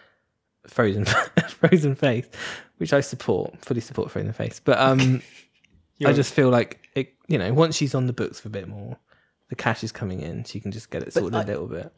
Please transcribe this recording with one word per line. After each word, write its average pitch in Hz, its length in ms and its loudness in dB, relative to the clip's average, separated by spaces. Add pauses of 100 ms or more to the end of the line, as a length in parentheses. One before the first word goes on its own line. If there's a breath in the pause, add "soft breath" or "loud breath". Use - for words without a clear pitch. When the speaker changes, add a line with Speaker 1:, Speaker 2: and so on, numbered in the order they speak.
(680 soft breath)
Speaker 1:
frozen, 104 380 2
<laughs> - 440 0
frozen 156 460 4
face, 123 320 0 (520 loud breath)
which 165 140 -2
I 143 80 6
support, - 540 -2 (100)
fully 120 160 -2
support - 300 -6
frozen 101 220 -4
face. 113 300 -8
But, 139 160 4
um, 131 480 4
Speaker 2:
<laughs> - 720 -20
You're 143 120 4
Speaker 1:
I - 20 6
just 139 220 2
feel 135 140 6
like 120 320 2 (160)
it, 135 180 -6 (140)
you 156 100 2
know, 95 140 0
once 156 240 4
she's 143 180 0
on 127 120 2
the 123 60 0
books - 280 -6
for - 80 -14
a - 20 -12
bit 101 160 -8
more, 104 300 -12 (540)
the - 60 -8
cash - 280 -4
is 110 80 -6
coming 92 280 -8
in, 85 240 -8
she - 160 -12
can 101 120 -8
just 113 180 -14
get - 120 -6
it - 100 -14
Speaker 2:
But - 80 2
Speaker 1:
sorted 110 140 -2
Speaker 2:
I - 80 0
Speaker 1:
a 98 40 -4
little 87 200 -6
bit. - 320 -10